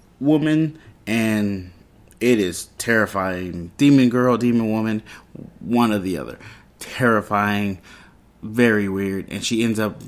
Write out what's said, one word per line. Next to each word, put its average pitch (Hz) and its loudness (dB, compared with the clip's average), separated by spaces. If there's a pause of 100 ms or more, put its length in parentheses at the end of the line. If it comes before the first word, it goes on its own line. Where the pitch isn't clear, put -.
(180)
woman, 156 2 (280)
and 104 -2 (480)
it 120 4
is 90 -4 (100)
terrifying. 92 -2
Demon 139 6
girl, 123 2
demon 117 0
woman, 110 -2 (580)
one 117 0
or 104 0
the 92 -4
other. 62 -10 (400)
Terrifying, 104 0 (640)
very 107 2
weird. 95 -4
And 98 -8
she 117 -2
ends 113 0
up 107 -4